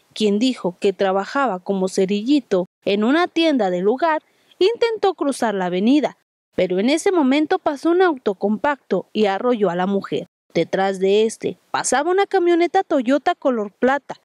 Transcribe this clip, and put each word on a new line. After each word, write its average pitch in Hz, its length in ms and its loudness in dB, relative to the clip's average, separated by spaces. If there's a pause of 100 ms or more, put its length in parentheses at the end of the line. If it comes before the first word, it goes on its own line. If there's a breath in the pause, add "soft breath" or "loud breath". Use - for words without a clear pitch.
(140 soft breath)
quien 208 240 0
dijo 226 420 -2
que 202 140 0
trabajaba 196 640 -2
como 190 300 -4
cerillito 208 800 0 (180)
en 202 180 0
una 311 240 2
tienda 285 440 0
del 180 140 -2
lugar, 302 360 0 (380 soft breath)
intentó 440 560 0
cruzar 247 400 -2
la 190 100 -2
avenida, 214 500 0 (400)
pero 180 220 0
en 226 140 2
ese 330 200 0
momento 302 460 2
pasó 311 320 -2
un 359 140 4
auto 262 320 0
compacto 214 760 -2
y 214 120 0
arrolló 202 460 0
a 170 40 -4
la 180 120 0
mujer. 190 400 -4 (260)
Detrás 190 460 -2
de 196 260 2
este 220 320 -6 (140)
pasaba 294 400 0
una 392 160 2
camioneta 349 560 2
Toyota 285 500 0
color 226 380 -2
plata 262 540 -2